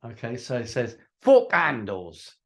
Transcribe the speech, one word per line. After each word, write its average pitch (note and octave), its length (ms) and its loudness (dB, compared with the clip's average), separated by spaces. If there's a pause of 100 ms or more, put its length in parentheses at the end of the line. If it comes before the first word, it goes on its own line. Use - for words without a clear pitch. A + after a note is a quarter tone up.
okay? A#2 320 -10
So B2 240 -6
he A#2 60 -8
says, A2+ 300 -4 (240)
Fork B3+ 320 6
handles. G#2 920 -4